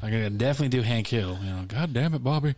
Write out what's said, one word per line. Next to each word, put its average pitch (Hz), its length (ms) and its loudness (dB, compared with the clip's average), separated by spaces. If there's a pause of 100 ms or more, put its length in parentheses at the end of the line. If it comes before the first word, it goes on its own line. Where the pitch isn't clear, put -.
I 107 80 -8
can 107 280 0
definitely 139 320 2
do 123 120 2
Hank 113 260 0
Hill. 95 340 -2
You 98 80 -4
know, 92 180 -4
God 135 260 -2
damn 151 200 2
it, 139 100 -2
Bobby. 143 340 2